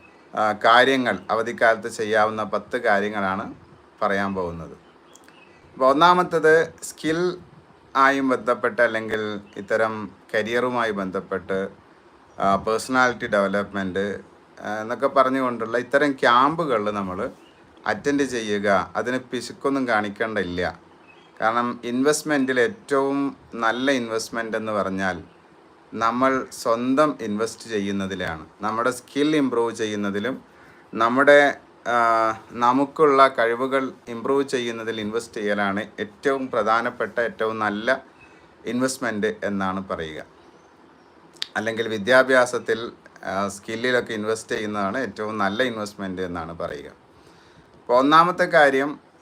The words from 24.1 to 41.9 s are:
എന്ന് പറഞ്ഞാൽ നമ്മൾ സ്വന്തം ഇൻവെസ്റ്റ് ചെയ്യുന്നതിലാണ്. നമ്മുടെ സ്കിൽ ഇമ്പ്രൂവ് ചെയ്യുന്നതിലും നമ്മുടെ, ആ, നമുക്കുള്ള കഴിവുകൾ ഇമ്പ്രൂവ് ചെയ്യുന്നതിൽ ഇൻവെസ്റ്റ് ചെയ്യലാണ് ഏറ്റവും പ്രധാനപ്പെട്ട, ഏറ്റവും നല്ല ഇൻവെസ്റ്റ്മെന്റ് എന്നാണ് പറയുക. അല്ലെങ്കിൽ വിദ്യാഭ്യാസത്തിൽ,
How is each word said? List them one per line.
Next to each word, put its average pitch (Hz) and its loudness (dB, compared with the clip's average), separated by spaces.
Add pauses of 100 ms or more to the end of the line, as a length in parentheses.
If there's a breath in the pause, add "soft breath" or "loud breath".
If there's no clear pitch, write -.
എന്ന് 110 -4
പറഞ്ഞാൽ 95 -2 (720)
നമ്മൾ 120 0
സ്വന്തം 131 0
ഇൻവെസ്റ്റ് 110 -6
ചെയ്യുന്നതിലാണ്. 98 -4 (160)
നമ്മുടെ 113 -2
സ്കിൽ 143 -2
ഇമ്പ്രൂവ് 117 0
ചെയ്യുന്നതിലും 104 -4 (500 loud breath)
നമ്മുടെ, 139 6 (300)
ആ, 120 0 (560)
നമുക്കുള്ള 135 4
കഴിവുകൾ 131 0 (160)
ഇമ്പ്രൂവ് 131 0
ചെയ്യുന്നതിൽ 113 -4
ഇൻവെസ്റ്റ് 110 -6
ചെയ്യലാണ് 104 -2 (120)
ഏറ്റവും 131 -4
പ്രധാനപ്പെട്ട, 117 0
ഏറ്റവും 110 -2
നല്ല 110 -2 (640 loud breath)
ഇൻവെസ്റ്റ്മെന്റ് 113 -2
എന്നാണ് 98 -4
പറയുക. 80 -8 (1300)
അല്ലെങ്കിൽ 110 -4
വിദ്യാഭ്യാസത്തിൽ, 120 2 (320)